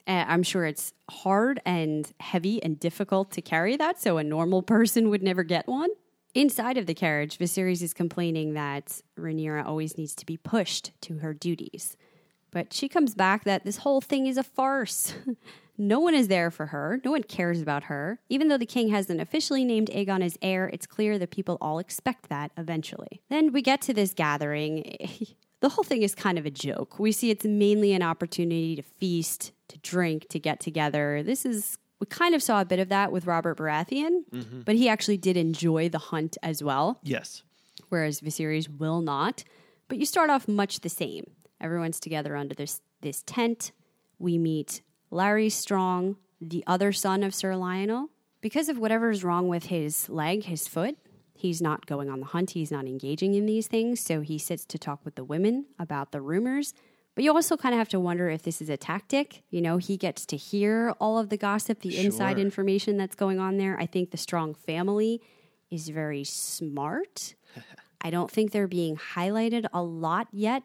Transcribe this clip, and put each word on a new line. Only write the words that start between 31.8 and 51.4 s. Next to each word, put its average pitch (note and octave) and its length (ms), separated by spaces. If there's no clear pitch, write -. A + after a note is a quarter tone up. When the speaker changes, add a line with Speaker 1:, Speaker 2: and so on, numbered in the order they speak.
Speaker 1:
we G#3 60
kind E4+ 280
of C#4+ 80
saw G#3 180
a F#3+ 60
bit F3+ 120
of F#3+ 120
that G3 200
with F3 160
Robert E3 320
Baratheon, C4 720
Speaker 2:
Mm-hmm. B2 360
Speaker 1:
but G#3+ 100
he A#3+ 140
actually G#3 280
did F3+ 200
enjoy E3 500
the D#3+ 100
hunt D#3+ 440
as D#3+ 200
well. D3 400
Speaker 2:
Yes. - 420
Speaker 1:
Whereas D#3 320
Viserys D#3 480
will D#3 320
not. D#3 420
But C4 100
you D4+ 60
start D#4 260
off C4+ 160
much G3+ 340
the - 100
same. - 400
Everyone's E3 360
together D3 380
under C#3+ 180
this, - 280
this C#3+ 240
tent. A#3 480
We F3 180
meet D#3+ 460
Larry G#3 380
Strong, F#3+ 640
the E3 260
other F#3 240
son G3 320
of G3 120
Sir F#3+ 200
Lionel. F#3+ 540
Because D4 300
of C4 80
whatever's A3 440
wrong F3+ 240
with F3 200
his D#3 420
leg, E3+ 360
his E3+ 220
foot, A3 300
he's E3+ 260